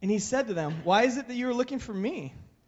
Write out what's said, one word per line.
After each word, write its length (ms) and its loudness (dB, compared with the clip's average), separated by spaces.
And 80 2
he 80 4
said 300 0
to 40 -2
them, 300 -2
"Why 220 6
is 120 2
it 100 -6
that 80 -6
you 140 0
are 60 2
looking 240 0
for 140 -8
me? 420 -4